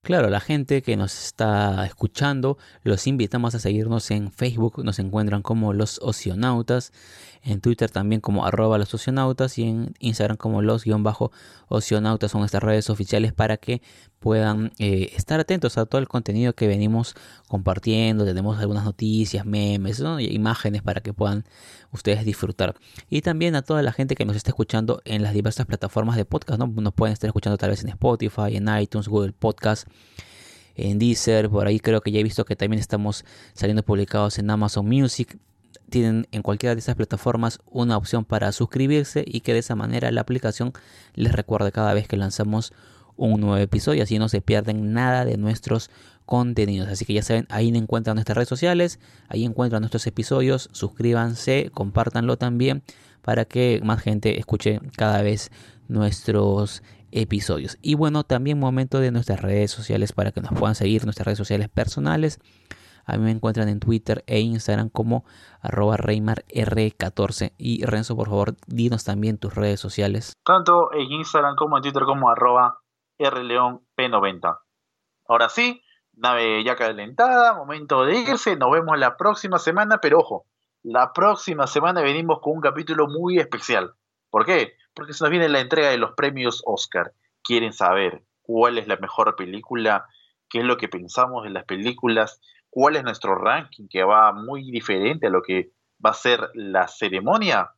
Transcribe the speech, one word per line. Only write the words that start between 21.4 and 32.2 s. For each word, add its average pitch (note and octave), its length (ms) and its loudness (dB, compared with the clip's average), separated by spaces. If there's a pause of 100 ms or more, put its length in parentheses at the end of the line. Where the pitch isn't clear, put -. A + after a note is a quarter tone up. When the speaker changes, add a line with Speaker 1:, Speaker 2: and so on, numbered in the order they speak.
Speaker 1:
ustedes G#2+ 340 -2
disfrutar. G2 480 -2 (360)
Y D3 120 0
también E3 340 0
a C#3 60 2
toda D3+ 220 0
la B2 80 0
gente C3+ 240 -2
que G#2+ 100 -2
nos G#2 100 0
está - 140 -2
escuchando A2 560 0
en G#2+ 160 -2
las G#2 120 0
diversas A2 340 0
plataformas A2 480 -2
de G#2 100 0
podcast, C3 340 -2
¿no? B2+ 60 0
Nos A2 300 -2
pueden G#2+ 180 2
estar G#2+ 140 -4
escuchando G#2 320 0
tal G2 100 0
vez G2+ 140 -2
en - 60 -6
Spotify, A2 680 0
en G#2+ 180 0
iTunes, G#2 320 -2
Google G2+ 260 0
Podcast, - 540 -2 (840)
en G2+ 240 -2
Deezer. A2 500 4
Por G2+ 200 2
ahí G#2+ 120 2
creo A2+ 220 2
que G#2 100 -4
ya G#2+ 100 2